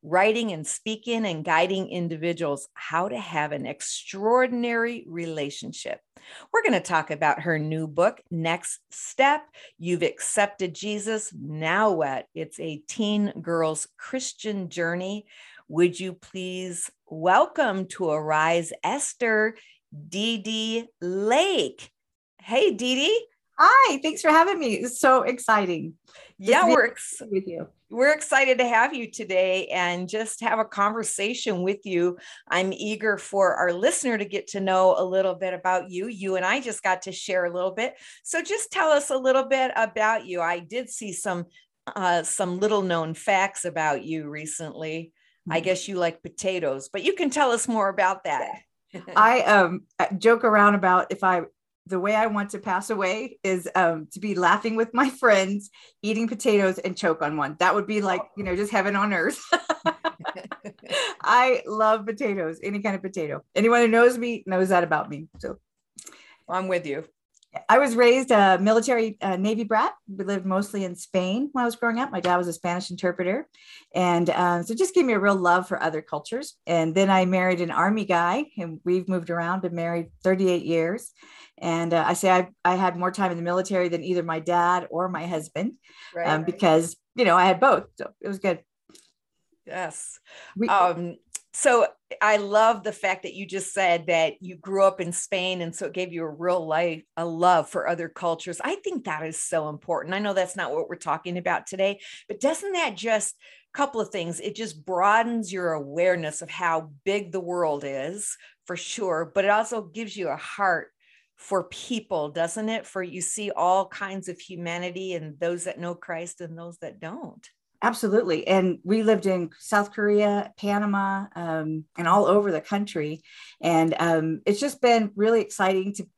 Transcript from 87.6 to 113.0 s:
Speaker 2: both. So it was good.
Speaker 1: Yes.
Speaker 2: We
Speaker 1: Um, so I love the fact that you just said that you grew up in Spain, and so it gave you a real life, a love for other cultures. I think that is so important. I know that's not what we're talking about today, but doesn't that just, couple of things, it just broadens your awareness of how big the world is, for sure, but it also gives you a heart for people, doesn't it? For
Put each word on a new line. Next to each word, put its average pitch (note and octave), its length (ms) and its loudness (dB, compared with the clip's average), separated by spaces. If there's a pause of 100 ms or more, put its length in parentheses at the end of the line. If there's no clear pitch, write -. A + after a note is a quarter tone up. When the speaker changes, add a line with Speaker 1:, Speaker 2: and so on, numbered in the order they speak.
Speaker 2:
both. G#3+ 240 6 (120)
So - 140 -10 (120)
it - 60 -8
was F#3+ 100 -6
good. F#3 220 -2 (1080)
Speaker 1:
Yes. - 520 -10 (380)
Speaker 2:
We A3 120 -2
Speaker 1:
Um, F3 480 2 (380)
so A#3+ 320 4 (340)
I G#3+ 180 4
love G#3+ 440 4
the G#3 100 -6
fact F#3 320 -4
that F#3 100 -12
you F#3+ 120 -12
just - 280 -8
said E3+ 320 0
that E3 340 2
you F3+ 160 -14
grew G3 280 0
up F#3+ 180 2
in F3 100 -6
Spain, F#3 480 -4
and E3 160 -6
so - 100 -8
it D#3 60 -8
gave F3+ 200 -6
you E3 120 -6
a D#3+ 60 -8
real E3+ 360 -2
life, D#3+ 360 -2 (140)
a E3 100 -4
love E3+ 420 4
for - 180 -4
other E3+ 220 -4
cultures. E3+ 560 -6
I E4+ 120 -2
think F4+ 280 -8
that D#3+ 180 -6
is D#3+ 200 -8
so D#3 260 -2
important. D#3+ 460 -6
I G3 40 -2
know G#3 140 -2
that's F#3 240 -2
not D#3 160 -4
what D#3 160 -2
we're F3 80 -8
talking E3+ 400 -6
about F3 300 -2
today, G3 340 -2 (260)
but G#3+ 140 -10
doesn't D#4+ 320 -2
that D4+ 240 -2
just, G#3+ 400 -2 (380)
couple C4+ 280 -2
of G#3+ 80 -6
things, E3+ 300 -6
it - 140 -8
just F#3 300 -10
broadens G#3 680 2
your F3+ 200 -2
awareness D#3 720 -2
of D#3+ 80 -16
how E3 400 -2 (140)
big G3 280 -4
the F#3+ 80 -4
world E3+ 460 -2
is, C#3+ 500 -8 (300)
for F3+ 100 -8
sure, E3+ 580 -4
but G3 120 2
it G3+ 40 4
also A3 320 2
gives G3 340 -12
you F3+ 120 -6
a D3 80 -4
heart F#3 520 -2 (480)
for F#3 280 -4
people, F#3+ 680 -6
doesn't E3+ 380 -4
it? A3 180 -6
For F#3+ 160 -8